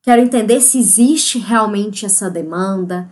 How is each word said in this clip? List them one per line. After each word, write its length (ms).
quero 220
entender 380
se 180
existe 600
realmente 680
essa 240
demanda 800